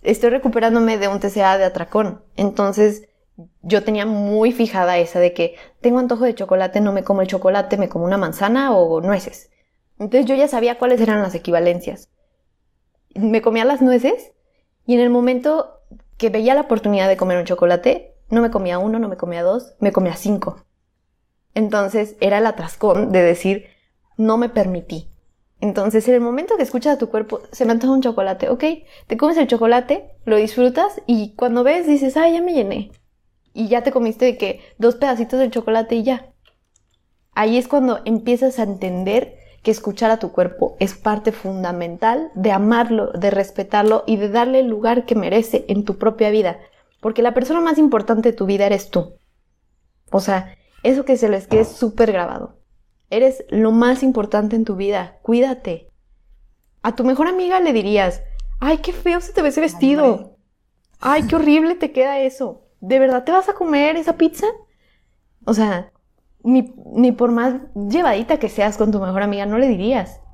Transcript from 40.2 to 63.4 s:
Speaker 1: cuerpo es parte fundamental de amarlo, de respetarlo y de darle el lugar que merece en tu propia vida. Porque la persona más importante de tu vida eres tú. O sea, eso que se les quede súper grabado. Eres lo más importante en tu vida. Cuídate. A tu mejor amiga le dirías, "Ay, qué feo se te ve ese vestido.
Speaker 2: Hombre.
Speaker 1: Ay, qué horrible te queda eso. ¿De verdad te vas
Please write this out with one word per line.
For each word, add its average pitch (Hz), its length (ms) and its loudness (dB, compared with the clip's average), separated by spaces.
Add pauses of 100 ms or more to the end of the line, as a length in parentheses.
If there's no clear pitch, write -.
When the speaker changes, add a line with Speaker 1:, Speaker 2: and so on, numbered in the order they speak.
Speaker 1:
cuerpo - 480 -2
es 196 160 -4
parte 214 360 -2
fundamental 190 1040 -4
de 196 160 0
amarlo, 220 600 0
de 185 180 -2
respetarlo 202 800 0
y 220 100 2
de 202 120 -2
darle 240 320 2
el 254 60 2
lugar 233 380 0
que 240 100 0
merece 214 520 0
en 202 180 -2
tu 190 140 -6
propia 214 320 0
vida. 196 260 0 (420)
Porque 226 220 -2
la 240 120 2
persona 254 280 0
más 330 160 0
importante 233 540 2
de 220 60 -6
tu 196 80 -2
vida 196 200 0
eres 196 240 -2
tú. 170 240 -2 (960)
O 196 80 0
sea, 190 360 -4 (280)
eso 269 220 2
que 262 120 2
se 226 120 0
les 196 180 -2
quede 220 180 4
súper 220 460 0
grabado. - 460 -6 (520)
Eres 262 400 0
lo 220 220 2
más 247 320 2
importante 214 520 -2
en 226 100 0
tu 202 100 -6
vida. 190 460 -4
Cuídate. 240 680 -2 (920)
A 233 140 -4
tu 247 80 -4
mejor 262 240 2
amiga 370 320 0
le 330 140 2
dirías, 196 480 0 (380)
"Ay, 311 200 0
qué 349 140 -6
feo 349 280 -2
se - 120 -14
te 392 80 0
ve 302 80 2
ese 302 120 -2
vestido. 285 520 2
Speaker 2:
Hombre. 202 160 -8 (720)
Speaker 1:
Ay, 294 280 2
qué 311 80 0
horrible 320 400 4
te 311 160 -6
queda 277 280 0
eso. 262 460 -4 (160)
¿De 247 180 2
verdad 262 240 4
te 311 80 -2
vas 381 180 4